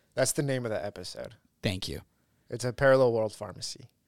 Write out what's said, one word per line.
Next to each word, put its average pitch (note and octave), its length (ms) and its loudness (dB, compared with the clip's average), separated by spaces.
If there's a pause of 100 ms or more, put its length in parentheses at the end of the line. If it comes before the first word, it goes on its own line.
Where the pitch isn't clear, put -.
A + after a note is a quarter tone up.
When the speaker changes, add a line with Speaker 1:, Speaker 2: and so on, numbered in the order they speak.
(140)
Speaker 1:
That's C3+ 180 2
the D#3+ 100 0
name C3 240 -2
of A2+ 60 -4
that F#2+ 120 -2
episode. - 500 -10 (280)
Speaker 2:
Thank F#2 260 -2
you. C#2 120 -8 (500)
Speaker 1:
It's A#2+ 140 -8
a B2+ 80 -2
Parallel C3 400 6
World A2 220 0
Pharmacy. - 500 -12 (240)